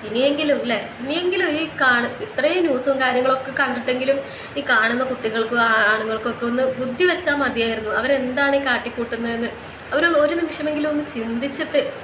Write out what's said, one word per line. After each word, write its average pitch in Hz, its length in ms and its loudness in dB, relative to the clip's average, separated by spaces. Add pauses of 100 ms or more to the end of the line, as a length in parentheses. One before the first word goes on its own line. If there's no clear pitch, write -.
ഇനിയെങ്കിലും, 277 560 2
അല്ലേ, 226 300 -2 (100)
ഇനിയെങ്കിലും 359 500 0
ഈ 302 200 -2 (120)
കാണ-, 240 420 2
ഇത്രയും 339 420 2
ന്യൂസും 269 360 2
കാര്യങ്ങളൊക്കെ 262 580 2
കണ്ടിട്ടെങ്കിലും 254 600 0 (380)
ഈ 190 40 -2
കാണുന്ന 240 420 2
കുട്ടികൾക്കും 226 580 0
ആ-, 220 320 4
ആണുങ്ങൾക്കൊക്കെ 220 520 -2
ഒന്ന് 240 180 0
ബുദ്ധി 254 420 0
വെച്ചാൽ 339 300 2
മതിയായിരുന്നു. 226 540 -2
അവരെന്താണ് 262 680 2
ഈ 277 100 2
കാട്ടിക്കൂട്ടുന്നതെന്ന് 233 840 -2 (460)
അവർ 302 120 2
ഒരു 302 280 4
നിമിഷമെങ്കിലും 302 560 -2
ഒന്ന് 294 180 0
ചിന്തിച്ചിട്ട് 240 720 -2 (260)